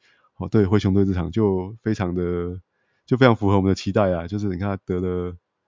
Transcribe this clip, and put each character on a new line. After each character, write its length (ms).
哦， 120
对 160
灰 140
熊 160
队 100
这 80
场 160
就 540
非 100
常 220
的， 440
就 120
非 100
常 80
符 140
合 60
我 60
们 80
的 60
期 160
待 200
啊， 140
就 140
是 80
你 100
看 100
他 160
得 160
了 380